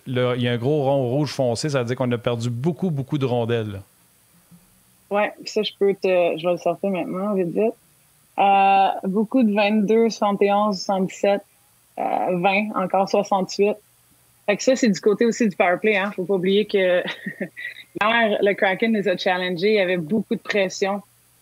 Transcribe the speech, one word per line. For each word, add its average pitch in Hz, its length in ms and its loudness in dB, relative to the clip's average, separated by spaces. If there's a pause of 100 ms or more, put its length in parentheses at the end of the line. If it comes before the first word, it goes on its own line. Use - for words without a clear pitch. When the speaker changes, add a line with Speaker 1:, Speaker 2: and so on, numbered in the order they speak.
Speaker 1:
là, 123 300 0
il 127 60 -4
y 120 60 0
a 120 40 0
un 120 60 -2
gros 139 260 0
rond 135 240 2
rouge 135 240 -2
foncé, 127 380 -2
ça 139 100 0
veut 120 60 -2
dire 120 100 -2
qu'on 123 160 -2
a 120 60 -2
perdu 120 320 -2
beaucoup, 156 400 -2
beaucoup 143 280 -4
de 135 80 0
rondelles, 117 480 -2
là. 98 60 -10 (1300)
Speaker 2:
Ouais, 202 200 0 (140)
ça, 214 180 -4
je - 160 -6
peux 196 160 2
te, 180 420 0
je 160 80 -6
vais 180 60 0
le 170 80 0
sortir 175 320 -2
maintenant, 185 420 -4
vite, 185 140 0
vite. 208 260 0 (640)
Euh, 196 500 4 (180)
beaucoup 208 380 0
de 214 100 4
vingt-deux, 214 580 2
soixante 202 320 0
et 202 100 4
onze, 208 300 2
soixante-dix-sept, 196 580 0 (560)
euh, - 60 -4 (340)
vingt, 196 380 0
encore 190 340 0
soixante-huit. 202 680 0 (720)
Fait 202 120 0
que - 60 -8
ça, 262 120 4
c'est 240 140 2
du 180 120 0
côté 214 240 2
aussi 226 240 2
du 170 60 -8
power 180 260 2
play, 214 160 0
hein. 196 180 -2
Faut 185 100 -6
pas 196 100 0
oublier 196 300 2
que 180 380 0
<laughs> - 960 -10
hier, 220 400 2
le 196 120 2
Kraken 208 400 0
les 202 140 0
a 180 100 0
challengés. 185 520 -2
Il 220 60 4
y 208 40 4
avait 180 180 0
beaucoup 196 380 -2
de 175 60 -6
pression, 196 600 -2 (400)